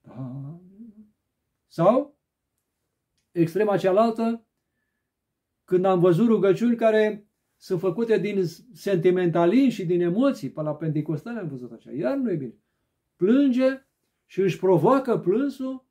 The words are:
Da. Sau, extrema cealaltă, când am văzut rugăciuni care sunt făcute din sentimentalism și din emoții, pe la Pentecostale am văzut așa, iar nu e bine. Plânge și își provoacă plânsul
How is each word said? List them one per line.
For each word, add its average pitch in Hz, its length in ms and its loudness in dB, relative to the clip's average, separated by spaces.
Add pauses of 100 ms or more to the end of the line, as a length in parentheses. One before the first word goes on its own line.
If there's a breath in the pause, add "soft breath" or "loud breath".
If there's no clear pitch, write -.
Da. 139 600 -14 (1040)
Sau, 226 520 0 (1120)
extrema 190 460 0
cealaltă, 226 720 0 (1160)
când 180 200 0
am 185 160 2
văzut 180 260 4
rugăciuni 220 500 2
care 214 520 0 (280)
sunt 185 240 -6
făcute 208 380 0
din 196 260 -2 (280)
sentimentalism 180 1000 2
și 190 160 -6
din 175 140 0
emoții, 180 500 -2
pe 156 120 -10
la 151 120 -4
Pentecostale 156 640 -6
am 180 100 -10
văzut 123 240 -14
așa, 117 200 -20
iar 226 240 -4
nu 254 140 -4
e 175 60 -4
bine. 147 180 -10 (640)
Plânge 262 680 2 (400)
și - 140 -8
își 190 180 0
provoacă 196 600 2
plânsul 262 720 -4